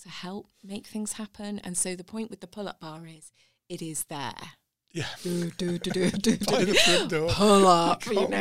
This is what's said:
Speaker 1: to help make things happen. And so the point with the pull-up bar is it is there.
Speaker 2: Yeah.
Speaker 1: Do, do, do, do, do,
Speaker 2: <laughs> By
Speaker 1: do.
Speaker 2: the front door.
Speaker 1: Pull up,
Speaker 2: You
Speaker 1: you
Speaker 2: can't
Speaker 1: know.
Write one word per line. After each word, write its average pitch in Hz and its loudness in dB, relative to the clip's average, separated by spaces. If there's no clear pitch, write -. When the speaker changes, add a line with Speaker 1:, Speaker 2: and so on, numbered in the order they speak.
Speaker 1:
to 190 -20
help 180 -12
make 196 -14
things 214 -8
happen. 208 -12
And 180 -10
so 185 -4
the 180 -12
point 220 -10
with - -16
the 180 -16
pull-up 196 -12
bar 160 -14
is 160 -20
it 175 -10
is 160 -8
there. 139 -8
Speaker 2:
Yeah. 165 -6
Speaker 1:
Do, 175 -4
do, 175 -4
do, 180 -4
do, 185 2
do, 214 2
Speaker 2:
<laughs> - -8
By 254 2
Speaker 1:
do. 190 2
Speaker 2:
the 202 2
front 508 4
door. 160 0
Speaker 1:
Pull 196 6
up, 170 6
Speaker 2:
You 240 -6
Speaker 1:
you 196 2
Speaker 2:
can't 196 2
Speaker 1:
know. 196 -2